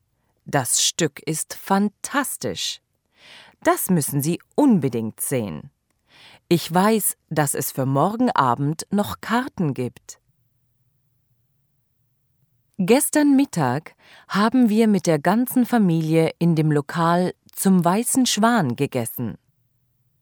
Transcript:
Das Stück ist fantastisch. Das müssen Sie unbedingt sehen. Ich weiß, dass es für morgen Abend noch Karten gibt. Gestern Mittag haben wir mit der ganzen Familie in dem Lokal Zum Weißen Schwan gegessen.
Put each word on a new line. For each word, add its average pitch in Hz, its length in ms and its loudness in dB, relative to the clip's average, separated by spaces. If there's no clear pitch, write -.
Das - 360 -2
Stück - 420 -4
ist - 300 -8
fantastisch. - 1200 -4
Das 349 260 -2
müssen 143 320 0
Sie 160 180 -4
unbedingt 131 680 0
sehen. 101 520 -6
Ich 170 220 0
weiß, 202 460 0
dass 151 240 0
es - 160 -6
für 131 160 -4
morgen 196 420 0
Abend 143 600 0
noch 202 300 -4
Karten 214 520 -4
gibt. - 460 -10
Gestern 277 580 4
Mittag 156 600 0
haben 226 420 2
wir 220 180 4
mit 196 200 2
der 160 100 2
ganzen 226 480 2
Familie 165 720 2
in 170 180 2
dem 156 160 2
Lokal 170 600 0
Zum 185 320 2
Weißen 226 440 0
Schwan 208 480 0
gegessen. 120 640 -6